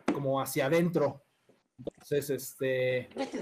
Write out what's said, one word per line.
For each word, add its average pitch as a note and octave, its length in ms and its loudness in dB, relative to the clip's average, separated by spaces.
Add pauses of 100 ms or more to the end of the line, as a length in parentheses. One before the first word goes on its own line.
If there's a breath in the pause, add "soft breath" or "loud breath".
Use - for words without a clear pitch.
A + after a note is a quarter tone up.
(140)
como C3+ 280 0
hacia C3+ 240 0
adentro. D#3+ 580 2 (540)
Entonces, - 520 -4
este, B2+ 760 0 (340)